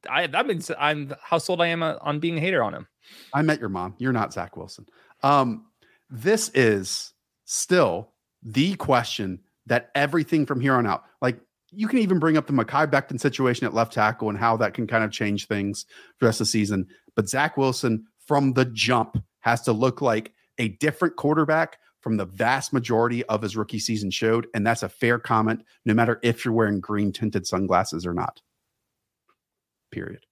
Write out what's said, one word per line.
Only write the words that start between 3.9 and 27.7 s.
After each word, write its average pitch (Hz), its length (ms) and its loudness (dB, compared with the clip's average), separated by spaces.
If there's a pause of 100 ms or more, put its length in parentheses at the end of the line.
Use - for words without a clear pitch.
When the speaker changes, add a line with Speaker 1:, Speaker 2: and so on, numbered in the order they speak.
Speaker 2:
You're 127 160 0
not 107 180 0
Zach 90 240 -8
Wilson. 92 300 -16 (380)
Um, 135 420 2 (460)
this 180 380 0
is 107 640 2 (340)
still 107 680 0 (320)
the 135 320 0
question 117 640 -2 (260)
that 123 300 -2
everything 151 500 0
from 131 160 -4
here 135 140 4
on 120 100 4
out, 95 200 -2 (180)
like, 127 160 -2 (320)
you 208 160 -4
can 262 100 0
even 190 220 2
bring 156 180 4
up 147 80 0
the 151 80 -2
Mekhi 131 320 2
Becton 139 340 0
situation 127 460 0
at 107 80 -4
left 113 200 0
tackle 107 360 0
and 101 80 -4
how 113 200 2
that 110 180 -2
can 117 100 -4
kind 113 180 0
of 107 80 -4
change 104 360 -4
things 101 400 -4 (300)
for 127 80 2
the - 20 6
rest 110 120 2
of 110 60 0
the - 60 -2
season. 101 360 0 (280)
But 101 140 0
Zach 143 260 0
Wilson 127 500 0 (220)
from 139 260 2
the 131 120 4
jump 117 580 0 (160)
has 117 220 0
to 123 100 0
look 123 300 0
like 113 320 0 (240)
a 120 100 -2
different 151 480 -2
quarterback 156 640 0 (220)
from 113 160 -2
the 101 80 -2
vast 113 480 -2
majority 117 520 0
of 107 160 -2
his 104 140 -6
rookie 107 240 -4
season 104 320 -4
showed. 113 420 0
And 107 140 0
that's 117 160 0
a 92 60 -6
fair 120 280 0
comment, 110 460 0 (220)
no 110 80 2
matter 117 300 2
if 117 200 0
you're 117 100 -2
wearing 104 280 2
green 101 320 -2
tinted 101 340 -4
sunglasses 92 580 0